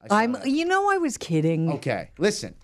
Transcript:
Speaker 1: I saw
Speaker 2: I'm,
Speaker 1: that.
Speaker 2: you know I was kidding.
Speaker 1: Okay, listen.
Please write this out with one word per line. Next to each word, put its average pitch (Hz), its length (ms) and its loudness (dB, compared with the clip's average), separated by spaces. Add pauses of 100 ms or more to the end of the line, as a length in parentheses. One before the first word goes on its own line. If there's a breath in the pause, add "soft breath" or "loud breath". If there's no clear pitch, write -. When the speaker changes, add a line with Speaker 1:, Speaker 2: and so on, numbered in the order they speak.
Speaker 1:
I 110 80 -16
saw 202 80 4
Speaker 2:
I'm, 233 160 2
Speaker 1:
that. 262 160 -6
Speaker 2:
you 302 160 0
know 392 260 2
I 392 60 2
was 320 200 -2
kidding. 160 560 0
Speaker 1:
Okay, 107 440 -4
listen. 180 460 -2